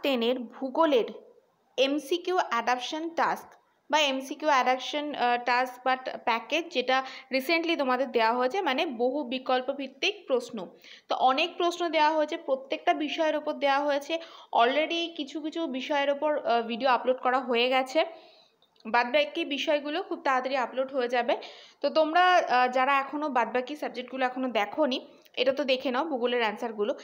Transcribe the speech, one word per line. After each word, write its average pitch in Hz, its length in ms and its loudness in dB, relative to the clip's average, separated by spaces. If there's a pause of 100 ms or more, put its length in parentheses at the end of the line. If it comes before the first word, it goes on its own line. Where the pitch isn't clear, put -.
টেন 262 200 2
এর 254 160 2
ভূগোলের 262 640 2 (720)
এমসিকিউ 302 600 0 (120)
অ্যাডাপশন 247 580 -2
টাস্ক 220 400 -2 (420)
বা 302 100 4
এমসিকিউ 269 480 -2
অ্যাডাপশন, 269 680 2
আহ, 240 300 0
টাস্ক 254 400 0
বা 262 120 2
ট-, 254 120 -8 (160)
প্যাকেজ, 285 460 -2
যেটা 254 340 0 (260)
recently 330 480 0
তোমাদের 254 320 0
দেওয়া 226 220 4
হয়েছে, 254 280 0
মানে 311 260 0
বহু 262 380 0
বিকল্প 254 480 -2
ভিত্তিক 285 540 -6
প্রশ্ন। 240 400 -2 (420)
তো - 60 -2
অনেক 294 420 2
প্রশ্ন 349 320 0
দেওয়া 302 220 4
হয়েছে, 311 260 0
প্রত্যেকটা 311 580 -2
বিষয়ের 302 420 0
উপর 302 160 -4
দেওয়া 269 260 0
হয়েছে। 285 400 -2 (360)
Already 311 600 2
কিছু 302 240 -8
কিছু 320 260 -4
বিষয়ের 277 440 -2
উপর, 294 360 0
আহ, 233 160 2
ভিডিও 233 260 -2
আপলোড 254 280 2
করা 254 240 2
হয়ে 240 280 0
গেছে, 262 360 2 (840)
বাদবাকি 294 580 2
বিষয়গুলো 294 580 -2
খুব - 220 -8
তাড়াতাড়ি 262 320 0
আপলোড 262 360 -2
হয়ে 254 160 0
যাবে। 247 280 0 (440)
তো 285 100 0
তোমরা, 320 440 4
আহ, 254 380 4
যারা 262 220 4
এখনও 294 340 -2
বাদবাকি 254 480 0
সাবজেক্টগুলো 254 480 -6
এখনও 262 240 -2
দেখোনি, 247 580 0 (300)
এটা - 160 2
তো 277 120 -2
দেখে 262 260 0
নাও 254 140 0
ভূগোলের 247 360 -2
অ্যান্সারগুলো। 220 640 -2